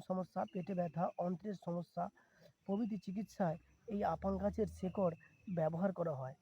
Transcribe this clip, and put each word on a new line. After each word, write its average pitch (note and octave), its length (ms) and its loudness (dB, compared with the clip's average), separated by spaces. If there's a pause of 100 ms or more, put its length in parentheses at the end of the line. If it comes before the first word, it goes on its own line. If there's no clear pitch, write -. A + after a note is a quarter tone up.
সমস্যা, F#3 460 -2
পেটে G3 200 -2
ব্যথা, F3 440 0
অন্ত্রের F#3 380 -2 (100)
সমস্যা F3 440 -4 (560)
প্রভৃতি G#3 320 0
চিকিৎসায় F3+ 600 -2 (300)
এই G3+ 160 0
আপাং F#3+ 340 2
গাছের G3+ 300 2
শেকড় F3+ 480 2 (400)
ব্যবহার E3+ 380 2
করা E3 220 0
হয়। C3 260 -6